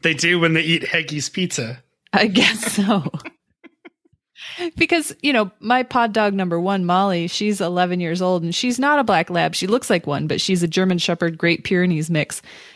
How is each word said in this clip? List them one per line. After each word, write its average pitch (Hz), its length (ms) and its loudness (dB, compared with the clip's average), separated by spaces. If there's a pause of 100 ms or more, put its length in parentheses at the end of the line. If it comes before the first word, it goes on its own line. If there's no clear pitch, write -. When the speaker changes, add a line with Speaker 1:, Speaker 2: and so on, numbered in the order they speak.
Speaker 1:
They 165 120 0
do 170 280 0
when 165 100 4
they 160 120 2
eat 160 200 0
Heggy's 151 460 -4
pizza. 131 520 -6 (300)
Speaker 2:
I 202 160 4
guess 214 460 0
so. 196 440 0
<laughs> - 40 -10 (1500)
Because, 330 460 0
you 285 120 2
know, 214 260 2
my 247 240 2
pod 233 300 0
dog 208 200 2
number 180 260 0
one, 185 260 0
Molly, 180 420 2
she's 208 340 -2
eleven 180 380 0
years 175 220 -2
old, 180 220 2
and 170 120 -4
she's 247 240 -2
not 285 200 2
a 269 40 2
black 180 260 2
lab. 170 240 0
She 185 140 -2
looks 226 220 0
like 175 180 0
one, 143 200 -2
but - 140 -2
she's 180 220 0
a 170 40 0
German 185 300 0
Shepherd 165 400 -2
Great 170 260 0
Pyrenees 180 460 0
mix. 156 320 -2 (340)